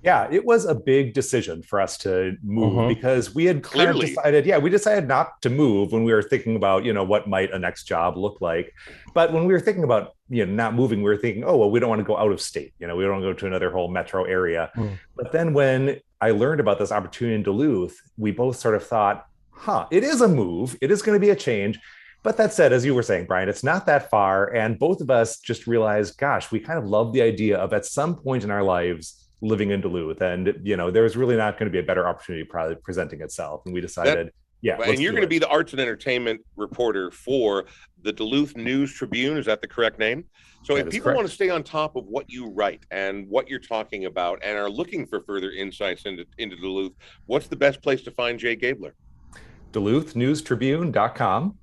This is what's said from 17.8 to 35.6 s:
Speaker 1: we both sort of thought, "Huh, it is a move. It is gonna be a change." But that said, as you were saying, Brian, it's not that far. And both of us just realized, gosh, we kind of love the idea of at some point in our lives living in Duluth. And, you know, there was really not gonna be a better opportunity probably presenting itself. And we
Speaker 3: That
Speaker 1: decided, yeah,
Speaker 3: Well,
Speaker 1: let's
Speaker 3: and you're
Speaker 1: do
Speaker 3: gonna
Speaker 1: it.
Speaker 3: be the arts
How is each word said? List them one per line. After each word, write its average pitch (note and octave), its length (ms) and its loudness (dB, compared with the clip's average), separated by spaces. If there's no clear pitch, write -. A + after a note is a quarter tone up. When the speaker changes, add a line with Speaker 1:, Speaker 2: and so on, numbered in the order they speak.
Speaker 1:
we G#2+ 140 -2
both B2 240 0
sort A2 220 0
of - 100 -2
thought, G#2 400 0
"Huh, B2+ 400 -2
it G3 140 4
is C#4+ 160 0
a A#3 80 6
move. A2+ 520 0
It C#3 120 2
is G#3 100 2
gonna G#3 160 2
be G3+ 120 6
a G3 60 4
change." A2 400 -2
But A3 140 0
that G#3+ 160 2
said, D3 200 6
as B2 120 4
you C3+ 100 2
were A#2+ 80 2
saying, F2+ 240 0
Brian, F#2 220 0
it's G#2 160 -4
not E3+ 220 0
that D3 240 2
far. G2 440 2
And A2 240 0
both F3 220 0
of C3+ 100 -4
us A#2 300 2
just - 260 -6
realized, G#2+ 520 0
gosh, C3+ 340 -2
we G#2+ 80 -2
kind E3 180 -6
of A2 80 -6
love A2 260 0
the B2 100 2
idea G#2 360 2
of F#2+ 140 -2
at G#2 120 -2
some D#3 300 -4
point C3 300 -4
in G#2 80 -6
our G2+ 100 0
lives F2 640 -2
living G#2+ 300 0
in G2 100 0
Duluth. E2+ 400 -4
And, F2+ 440 -2
you G2+ 120 0
know, F2 140 -2
there A2+ 140 4
was A2 120 0
really B2 200 2
not G#2+ 240 0
gonna G#2 100 -2
be F2+ 80 -2
a F2 60 -2
better F2+ 240 0
opportunity E2+ 360 -8
probably E2 300 -6
presenting E2 460 -8
itself. D2+ 460 -10
And F#2 60 -12
we F2+ 80 -6
Speaker 3:
That E2+ 60 -8
Speaker 1:
decided, E2+ 460 -2
yeah, A#2 100 0
Speaker 3:
Well, A2+ 160 -2
Speaker 1:
let's A2 80 2
Speaker 3:
and C3 40 -2
you're F#3+ 120 0
Speaker 1:
do G#3+ 60 0
Speaker 3:
gonna G3 80 2
Speaker 1:
it. D#3 40 -6
Speaker 3:
be E3 80 0
the D#3 80 2
arts D#3 240 0